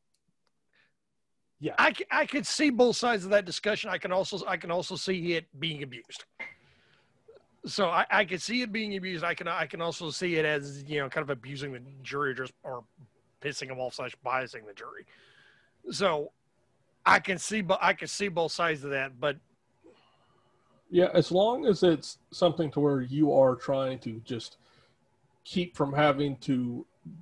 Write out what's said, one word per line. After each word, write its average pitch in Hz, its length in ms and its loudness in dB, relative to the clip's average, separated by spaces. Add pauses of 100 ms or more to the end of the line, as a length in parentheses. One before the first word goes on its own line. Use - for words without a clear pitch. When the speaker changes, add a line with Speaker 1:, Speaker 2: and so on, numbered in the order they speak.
(1600)
Speaker 1:
Yeah. - 180 -6
Speaker 2:
I 285 140 6
c-, - 180 -6
I 277 160 2
could 247 220 -4
see 302 220 2
both 240 260 6
sides 233 300 0
of 190 60 -6
that 208 120 6
discussion. 208 460 -4
I 185 80 -2
can 180 160 -4
also, 185 340 -2
I 185 80 -2
can 170 160 -6
also 175 240 -2
see 175 380 -2
it 165 140 -4 (120)
being 147 240 -6
abused. 123 400 -16 (1400)
So 196 240 0
I, 170 200 4
I 202 140 4
could 175 180 -6
see 240 200 -2
it 233 100 -6
being 208 240 -4
abused. 180 300 -6
I 170 80 0
can, 175 160 -6
I 170 160 -2
can 170 160 -8
also 170 300 -4
see 175 240 -2
it 156 100 4
as, 143 400 -2
you 147 160 -2
know, 135 80 -4
kind 156 140 -2
of 139 60 -6
abusing 139 440 -8
the 123 80 -12 (200)
jury 139 300 -4
or 123 40 -6
just, 127 180 -10 (100)
or 123 220 -10 (560)
pissing 143 260 -8
them 131 140 -8
off 127 140 -6
slash 123 200 -10 (100)
biasing 127 400 -4
the 104 80 -18
jury. 117 320 -16 (840)
So 165 400 -2 (760)
I 190 140 6
can 185 180 -2
see, 208 240 -4
but 185 200 2
I 175 100 4
can 160 160 -6
see 202 220 -4
both 165 240 -2
sides 156 320 -2
of 143 60 -6
that. 135 280 -4
But 143 180 -2 (1500)
Speaker 3:
Yeah, 175 240 6
as 170 180 6
long 226 340 4
as 202 180 4
it's 165 340 4 (140)
something 160 400 2
to - 80 -2
where 143 220 4
you 143 320 2
are 131 220 6
trying 131 440 -2
to 117 220 -8
just - 360 -8 (840)
keep - 320 -4
from 139 180 0
having 143 440 4
to 123 480 -2 (360)